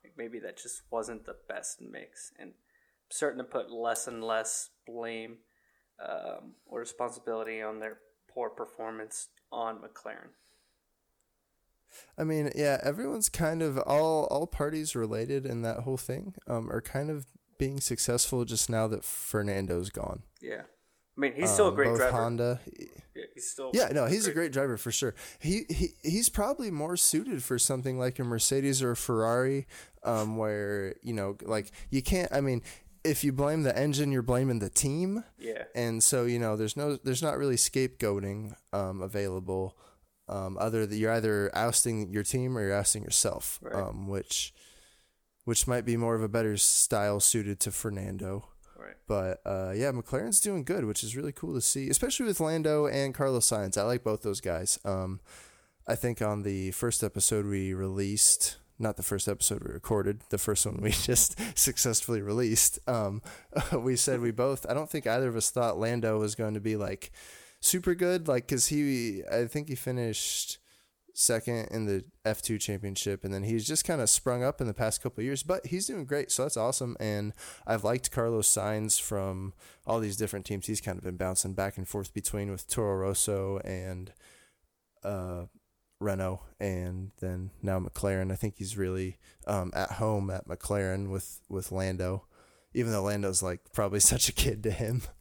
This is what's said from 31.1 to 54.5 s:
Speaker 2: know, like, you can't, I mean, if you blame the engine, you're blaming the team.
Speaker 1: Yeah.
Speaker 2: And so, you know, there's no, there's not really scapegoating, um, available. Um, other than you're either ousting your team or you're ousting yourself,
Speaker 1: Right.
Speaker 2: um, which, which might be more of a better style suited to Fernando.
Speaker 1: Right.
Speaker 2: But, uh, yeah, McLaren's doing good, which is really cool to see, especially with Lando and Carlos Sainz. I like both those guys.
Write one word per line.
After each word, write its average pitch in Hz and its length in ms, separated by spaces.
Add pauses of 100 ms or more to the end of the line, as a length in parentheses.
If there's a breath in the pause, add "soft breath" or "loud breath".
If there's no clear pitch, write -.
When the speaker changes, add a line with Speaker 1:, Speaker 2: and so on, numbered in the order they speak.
Speaker 2:
know, 101 280
like, 104 300 (180 loud breath)
you 135 140
can't, 180 280
I 143 100
mean, 131 200 (420 loud breath)
if 156 200
you 143 80
blame 143 320
the 131 120
engine, 143 360
you're 131 100
blaming 123 380
the 98 100
team. 185 540 (160)
Speaker 1:
Yeah. 113 240 (100)
Speaker 2:
And 117 300
so, 123 220
you 120 120
know, 113 180
there's 107 220
no, 147 200
there's 131 260
not 147 160
really 135 160
scapegoating, 104 1000 (180)
um, 95 280
available. 95 760 (540 soft breath)
Um, 95 300
other 110 260
than 104 120
you're 110 160
either 107 420
ousting 110 560
your 104 120
team 127 340
or 110 40
you're 98 140
ousting 101 260
yourself, - 600
Speaker 1:
Right. - 120
Speaker 2:
um, 98 360
which, - 440 (920 soft breath)
which 117 220
might 123 180
be 117 100
more 117 200
of 110 60
a 110 60
better 107 300
style 104 640
suited 101 400
to 104 100
Fernando. 98 800 (280)
Speaker 1:
Right. 50 180 (120)
Speaker 2:
But, 95 380
uh, 95 280
yeah, 135 200
McLaren's 147 480
doing 190 240
good, 170 180
which 135 180
is 113 140
really 147 160
cool 160 220
to 123 80
see, 135 280
especially - 360
with 196 160
Lando 156 460
and 139 280
Carlos 131 340
Sainz. 104 280
I 101 60
like 120 200
both 107 180
those 101 200
guys. 90 420